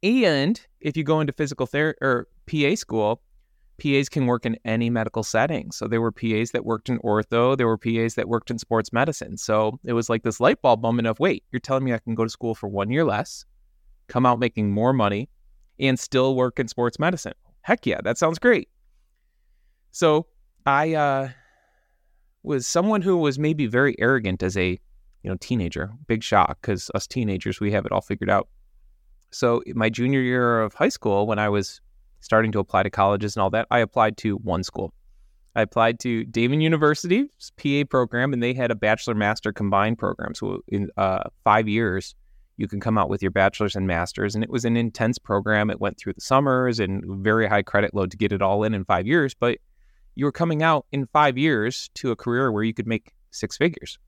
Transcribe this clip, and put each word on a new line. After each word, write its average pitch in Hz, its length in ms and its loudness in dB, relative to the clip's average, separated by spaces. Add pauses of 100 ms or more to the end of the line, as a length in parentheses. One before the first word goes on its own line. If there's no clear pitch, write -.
And 190 600 2 (140)
if 147 160 -6
you 160 80 -2
go 156 160 2
into 147 140 -2
physical 143 320 -4
ther-, 151 340 -2
or 127 300 0 (160)
P 151 220 0
A 180 80 2
school, 110 460 -2 (580)
P 139 200 2
As 143 100 -2
can 139 160 0
work 120 180 0
in 113 220 -2
any 117 240 0
medical 113 320 -2
setting. 127 500 -2
So - 160 -8
there 113 140 0
were 117 100 0
P 110 300 -2
As 117 80 -2
that - 160 -4
worked 113 240 -4
in 123 100 0
ortho, 117 560 2
there 127 120 2
were 113 100 2
P 113 260 -2
As 113 120 -2
that - 120 -2
worked 113 220 -4
in 120 80 -4
sports 113 340 -2
medicine. 127 460 -2
So 107 460 0
it 123 100 -4
was 117 160 -2
like 113 140 0
this 113 160 -4
light 151 240 2
bulb 120 180 4
moment 117 260 0
of, 110 120 -4
"Wait, 185 320 0
you're 127 80 -4
telling 135 240 -2
me 127 100 -2
I 113 60 -4
can 113 160 -6
go 110 80 0
to 113 60 -2
school 113 260 -6
for - 140 -10
one 98 200 -4
year 151 160 2
less, 107 400 -4 (600)
come 127 180 0
out 120 140 4
making 110 320 -2
more 113 220 2
money, 107 360 0 (500)
and 131 200 0
still 135 360 0
work 127 240 0
in 120 80 -2
sports 120 300 -2
medicine? 165 360 -2 (280)
Heck - 240 0
yeah, - 180 0
that 110 140 -2
sounds 165 220 0
great." 240 280 2 (1200)
So 160 340 2 (400)
I, 151 300 2
uh, 139 340 0 (1120)
was 135 240 -2
someone 196 380 2
who 185 140 4
was 147 200 2
maybe 151 300 0
very 123 320 2
arrogant 110 420 2
as 95 160 0
a, 92 120 2 (520)
you 101 80 -8
know, 95 100 -4
teenager. 95 520 -4 (160)
Big 113 160 -2
shock, 82 400 2
'cause 98 320 -4
us 95 100 -4
teenagers, 101 540 -4
we 104 140 0
have 101 120 0
it - 60 -4
all 98 100 0
figured 98 300 -4
out. 98 180 0 (800)
So 120 320 0 (140)
my 113 140 2
junior 127 320 0
year 123 400 2
of 107 120 -2
high - 160 2
school, 104 380 0
when 110 100 -2
I 104 120 0
was 101 300 -2 (400)
starting 110 320 2
to 107 80 -2
apply 95 220 2
to 98 80 0
colleges 101 460 0
and 104 80 0
all 95 80 2
that, 117 180 0
I 120 80 2
applied 110 400 2
to 104 200 -2
one 92 260 -4
school. - 280 -8 (640)
I 110 60 0
applied 113 380 2
to 117 260 -4
Damon 120 360 0
University's 160 960 0
P 143 220 0
A 143 60 0
program, 127 480 0
and 120 80 -2
they 123 120 0
had 123 180 -2
a 113 40 0
bachelor 107 380 0
master 107 400 0
combined 101 460 0
program. - 340 -6
So 95 340 -6
in, 101 300 -4
uh, 95 320 0 (140)
five 110 240 4
years, 104 480 -2 (420)
you 101 100 -4
can 101 120 -8
come 110 180 0
out 90 100 2
with 98 140 -2
your 95 100 0
bachelor's 98 440 2
and 98 100 -2
master's, 92 480 -2
and 107 100 -2
it - 60 -6
was 120 160 -4
an 117 100 2
intense 117 440 0
program. 104 500 0
It - 100 -6
went 101 180 -4
through 98 160 -8
the - 80 -12
summers 127 580 2
and 98 240 -2 (200)
very 110 240 2
high 104 140 2
credit 104 320 0
load 95 180 0
to 101 60 -16
get 104 140 0
it 98 100 0
all 101 220 2
in, 107 100 0
in 95 100 -2
five 95 220 2
years, 139 300 0
but 120 240 0 (560)
you 135 100 -2
were 143 60 0
coming 160 320 -2
out 160 280 2
in 135 220 -2
five 143 240 4
years 131 560 0
to - 160 -4
a 113 60 0
career 120 360 0
where 107 120 0
you 113 100 0
could 113 140 -6
make 113 260 -4 (160)
six - 260 -8
figures. - 520 -2